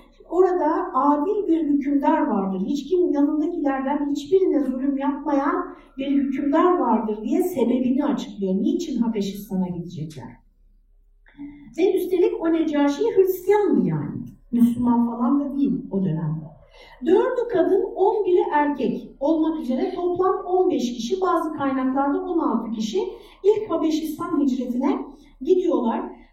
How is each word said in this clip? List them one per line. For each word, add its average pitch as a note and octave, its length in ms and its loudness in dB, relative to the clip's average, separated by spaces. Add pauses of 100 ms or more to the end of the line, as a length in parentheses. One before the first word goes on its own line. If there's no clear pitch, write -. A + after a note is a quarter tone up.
(300)
Orada F4 640 2
adil D4 540 0
bir D#4+ 160 2
hükümdar C#4+ 640 2
vardır. F#3+ 380 -2
Hiç C#4+ 240 -4
kim F4 220 2
yanındakilerden C#4+ 1000 0
hiçbirine E4 480 2
zulüm C#4 380 -2
yapmayan C#4+ 800 -2 (220)
bir C4+ 140 -6
hükümdar D4+ 680 2
vardır G#3+ 460 0
diye E4+ 200 0
sebebini B3 640 0
açıklıyor. - 480 -4
Niçin C4 480 0
Habeşistan'a G3 680 -4
gidecekler? D#3+ 640 -10 (1500)
Ve F#4 200 2
üstelik - 440 2
o E4 120 0
Necaşi D4 500 0 (120)
Hristiyandı F#4+ 720 2
yani. - 380 -4 (260)
Müslüman A#3+ 600 4
falan A#3+ 280 0
da C#4+ 180 -4
değil C#4+ 160 2 (180)
o F#3+ 140 0
dönemde. D#3 440 -4 (560)
Dördü A#4 360 4 (100)
kadın, F#4 320 2 (120)
on G#4 300 2
biri F4+ 180 4 (100)
erkek C#4+ 680 -2
olmak D#4 400 0
üzere B3 360 -4
toplam F4 400 0 (100)
on F4+ 240 2
beş A#3+ 240 0
kişi, F#4+ 280 -4
bazı E4+ 320 0
kaynaklarda C#4 680 0
on F4 180 -2
altı A#3+ 320 -2
kişi A3 280 -2 (440)
ilk G#4 280 2
Habeşistan D#4 720 -2
hicretine C4 640 0 (360)
gidiyorlar. E4+ 800 0 (140)